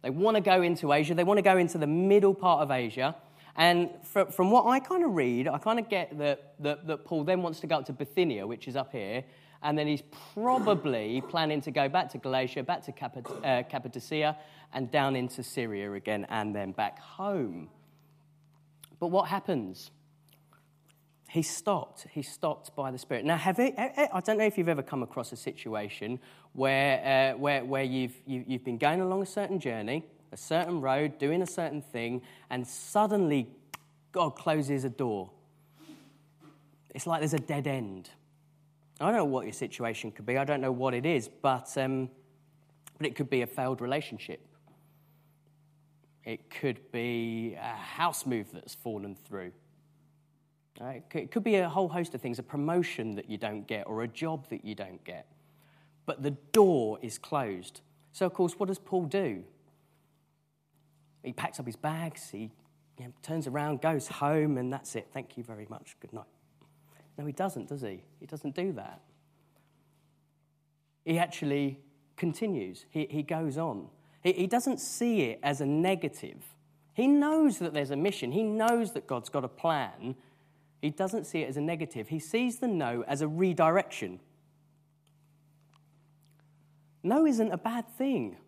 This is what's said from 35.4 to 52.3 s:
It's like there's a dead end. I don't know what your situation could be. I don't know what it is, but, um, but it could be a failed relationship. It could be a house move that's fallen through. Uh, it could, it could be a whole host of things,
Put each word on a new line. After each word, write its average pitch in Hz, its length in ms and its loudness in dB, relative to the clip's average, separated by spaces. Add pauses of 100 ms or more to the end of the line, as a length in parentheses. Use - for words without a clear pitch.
It's - 100 -8
like 160 140 2
there's 156 140 2
a 151 40 2
dead 143 300 -2
end. 104 420 -4 (880)
I 151 60 0
don't 220 80 4
know 196 100 4
what 131 200 0
your 107 80 -8
situation 117 580 -6
could 104 160 -14
be. 123 100 0
I 139 80 2
don't 143 160 0
know 131 120 0
what 127 220 0
it 127 120 -2
is, 147 220 0
but, 131 500 -2
um, 131 320 0 (880)
but 151 80 -4
it 120 80 -4
could 135 160 -4
be 127 120 2
a 117 40 -2
failed 127 340 -4
relationship. 123 640 -6 (1800)
It - 260 -12
could - 400 -6
be 117 640 -4
a 113 200 -8
house - 500 -2
move 113 260 -2
that's - 220 -16
fallen 101 400 -8
through. 95 380 -12 (1300)
Uh, 120 60 -10
it 127 240 -12
could, 156 120 -4
it - 80 -10
could 208 140 -2
be 214 120 4
a 180 120 2
whole 180 200 0
host 170 260 -4
of 127 80 -8
things, 120 160 -4